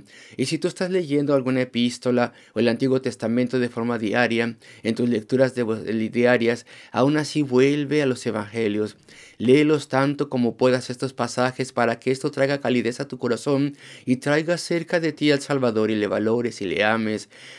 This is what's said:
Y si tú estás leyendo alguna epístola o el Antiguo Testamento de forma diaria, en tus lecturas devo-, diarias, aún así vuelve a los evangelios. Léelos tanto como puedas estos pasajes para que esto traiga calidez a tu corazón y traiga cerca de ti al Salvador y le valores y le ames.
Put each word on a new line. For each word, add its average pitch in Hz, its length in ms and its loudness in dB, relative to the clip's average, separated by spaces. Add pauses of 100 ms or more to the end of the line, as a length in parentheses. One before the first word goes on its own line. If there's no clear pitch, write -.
(360)
Y 127 100 -2
si 156 120 -4
tú 180 80 -4
estás 180 240 -4
leyendo 147 440 0
alguna 131 260 2
epístola 120 720 0 (200)
o 110 60 -4
el 117 80 4
Antiguo 131 340 2
Testamento 120 600 -2
de 120 80 0
forma 120 280 -4
diaria, 113 600 0 (260)
en 110 140 -2
tus 120 120 0
lecturas 123 460 0
devo-, 110 220 -2
diarias, 113 880 0 (240)
aún 139 260 2
así 151 260 -2
vuelve 139 600 2
a 139 40 0
los 123 200 -4
evangelios. 107 680 -4 (420)
Léelos 147 480 4
tanto 143 420 -2
como 120 280 -2
puedas 127 340 0
estos - 220 -6
pasajes 127 580 -2
para 117 300 0
que 127 100 -2
esto 139 220 -2
traiga 139 280 0
calidez 123 380 0
a 147 80 -6
tu 127 120 -12
corazón 139 580 -2 (280)
y 123 120 0
traiga 156 420 0
cerca 170 400 -2
de 160 140 0
ti 147 180 0
al 139 100 4
Salvador 113 520 0
y - 20 0
le 104 140 0
valores 110 520 -2
y 101 40 -4
le 87 180 -2
ames. 107 460 0 (300)